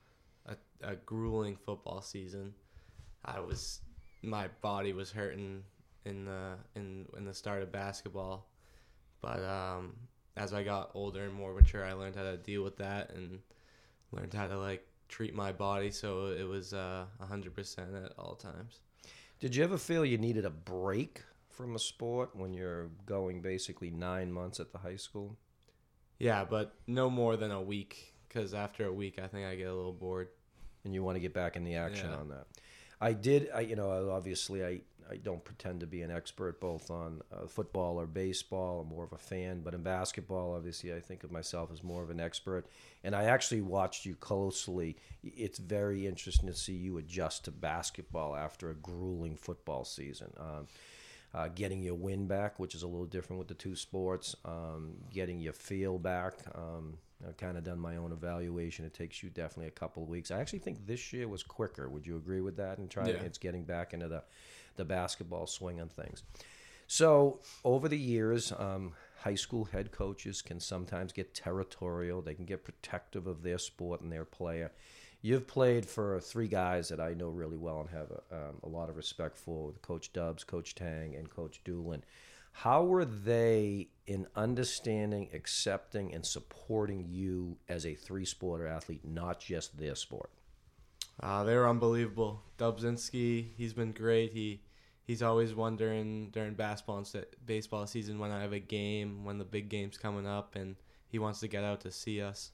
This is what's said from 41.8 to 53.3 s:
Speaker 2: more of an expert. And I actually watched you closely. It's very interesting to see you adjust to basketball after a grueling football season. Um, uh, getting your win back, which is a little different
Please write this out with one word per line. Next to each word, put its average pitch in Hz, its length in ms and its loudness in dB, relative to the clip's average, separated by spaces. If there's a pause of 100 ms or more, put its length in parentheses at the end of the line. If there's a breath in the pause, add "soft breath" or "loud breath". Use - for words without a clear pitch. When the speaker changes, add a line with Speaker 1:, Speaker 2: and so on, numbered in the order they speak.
Speaker 2:
more 87 220 -2
of 82 60 -6
an 85 100 -2
expert. 87 480 -2 (340 loud breath)
And 101 140 2
I 104 80 4
actually 117 360 6
watched 95 460 2
you 92 80 -4
closely. 92 840 0 (280 loud breath)
It's - 340 -6
very 101 480 2
interesting 95 400 4
to 90 80 -2
see - 200 -4
you 90 240 -2
adjust 80 480 -2
to 85 40 -6
basketball 78 880 -2
after 78 340 -4
a 80 40 -4
grueling 85 640 -4
football 78 480 -4
season. - 520 -8
Um, 76 320 -8 (640 loud breath)
uh, 80 140 0
getting 95 340 -2
your 90 120 0
win 98 320 0
back, 101 320 2
which 92 160 -4
is 80 80 -8
a 87 40 -4
little 87 200 -2
different 90 320 -4